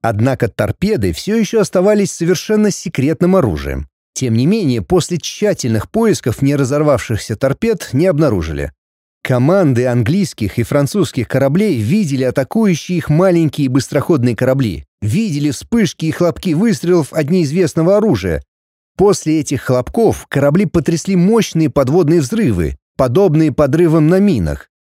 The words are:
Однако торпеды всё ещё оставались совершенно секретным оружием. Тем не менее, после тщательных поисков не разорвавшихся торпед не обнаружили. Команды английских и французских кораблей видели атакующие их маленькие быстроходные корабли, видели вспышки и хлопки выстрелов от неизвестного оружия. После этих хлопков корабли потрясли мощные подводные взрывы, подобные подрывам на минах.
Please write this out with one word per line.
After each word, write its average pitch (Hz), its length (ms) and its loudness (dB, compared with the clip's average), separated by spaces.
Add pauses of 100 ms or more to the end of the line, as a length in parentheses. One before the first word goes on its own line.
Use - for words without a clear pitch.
Однако 113 460 0
торпеды 113 640 -2
всё 202 220 -4
ещё 226 260 0
оставались 196 500 2
совершенно 208 580 0
секретным 170 640 0
оружием. 71 520 -2 (260)
Тем 120 220 -2
не 123 100 2
менее, 156 380 0
после 180 340 0
тщательных 135 720 -4
поисков 202 540 -2
не 143 120 2
разорвавшихся 139 800 -2
торпед 165 560 -2
не 147 140 2
обнаружили. 92 680 0 (520)
Команды 131 640 2
английских 123 720 -2
и 117 40 0
французских 139 640 -2
кораблей 139 520 0
видели 139 440 0
атакующие 170 760 -2
их 139 100 -10
маленькие 165 600 2
быстроходные 127 680 0
корабли, 123 500 -2 (160)
видели 147 480 -2
вспышки 180 560 -2
и 160 60 0
хлопки 170 420 -2
выстрелов 175 580 0
от 151 200 -2
неизвестного 170 680 2
оружия. 95 460 0 (540)
После 160 440 2
этих 135 220 -4
хлопков 127 680 0
корабли 143 360 2
потрясли 170 520 -2
мощные 175 520 2
подводные 151 520 2
взрывы, 107 560 -2 (180)
подобные 156 560 2
подрывам 151 560 2
на 185 120 4
минах. 107 500 0 (140)